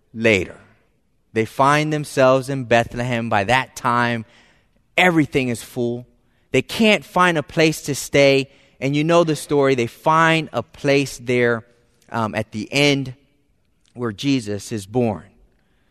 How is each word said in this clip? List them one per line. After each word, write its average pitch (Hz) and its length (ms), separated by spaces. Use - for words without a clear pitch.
later, 110 460
they 113 120
find 147 460
themselves 135 580
in 135 160
Bethlehem. 117 640
By 104 160
that 127 300
time, 120 500
everything 156 520
is 117 160
full. 120 420
They 131 100
can't 214 420
find 180 340
a 147 60
place 160 400
to 143 120
stay. 139 560
And 139 160
you 147 80
know 170 200
the 156 120
story. 139 380
They 120 140
find 160 680
a 120 80
place 139 560
there, 120 480
um, 110 240
at 110 160
the - 200
end 139 440
where 117 160
Jesus 104 600
is 104 140
born. 107 380